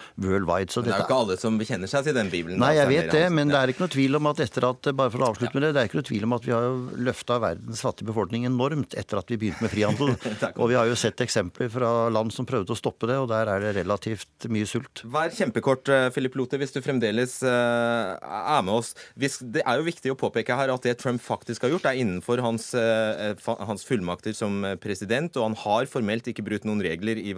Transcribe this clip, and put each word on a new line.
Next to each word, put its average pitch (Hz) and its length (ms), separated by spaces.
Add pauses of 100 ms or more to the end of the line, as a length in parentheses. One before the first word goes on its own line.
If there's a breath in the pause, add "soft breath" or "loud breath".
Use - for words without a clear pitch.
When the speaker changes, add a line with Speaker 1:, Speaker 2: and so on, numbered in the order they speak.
(200 loud breath)
Speaker 1:
worldwide. 95 480
Så 123 140
Speaker 2:
Men 120 80
det - 20
er 98 60
jo - 20
Speaker 1:
dette - 80
Speaker 2:
ikke 131 160
alle 92 160
som 110 160
bekjenner 107 320
seg 139 160
til 151 80
den 113 160
bibelen, 87 320
Speaker 1:
Nei, 147 140
Speaker 2:
da, 151 80
Speaker 1:
jeg - 20
Speaker 2:
Stein 127 80
Speaker 1:
vet 156 140
Speaker 2:
Lier - 80
Speaker 1:
det, 156 100
Speaker 2:
Hansen. 175 140
Speaker 1:
men 147 100
det 143 80
Speaker 2:
Ja. 135 60
Speaker 1:
er 131 100
ikke 180 140
noe 165 80
tvil 135 240
om 151 100
at 147 40 (120)
etter 123 220
at, 127 220 (100)
bare 127 160
for 127 80
å 127 80
avslutte 110 240
med 139 80
det, 156 100
det 143 80
er 117 80
ikke - 120
noe 135 100
tvil 107 160
om 120 80
at 120 100
vi 123 80
har 117 140
jo 127 80 (320)
løftet 120 340
verdens 107 460
fattige 107 240
befolkning 107 380
enormt 131 500
etter - 220
at - 100
vi 117 80
begynte 101 240
med 110 80
frihandel. 107 400 (160)
Speaker 2:
<laughs> 107 160
Takk. - 160
Speaker 1:
Og 117 140
vi - 20
har 120 160
jo 120 80
sett - 240
eksempler 110 500
fra 117 400
land 110 220
som 123 100
prøvde 113 300
å - 20
stoppe - 320
det, 127 140
og 123 80
der 110 180
er 98 140
det 107 160
relativt 101 720
mye 104 180
sult. - 380
Speaker 2:
Vær 151 260
kjempekort, 135 560
eh, 131 240
Philip 131 240
Lote, 135 240
hvis 135 140
du 139 100
fremdeles, 123 640
eh, 120 720
er 104 480
med 107 80
oss. 117 180 (240 loud breath)
Hvis, 131 240
det 127 240
er 123 160
jo 160 60
viktig 151 260
å 131 60
påpeke 117 400
her 135 160
at 123 100
det 120 140
Trump 123 260
faktisk - 400
har 123 80
gjort, 175 160
er 131 140
innenfor 117 420
hans, 113 300
eh, 110 640
fa-, 117 160 (140)
hans 101 160
fullmakter 98 500
som, 101 280
eh, 98 100
president, 107 640
og 110 100
han 110 140
har 113 260
formelt 113 400
ikke 110 160
brutt 104 240
noen 104 140
regler 95 400
i 98 160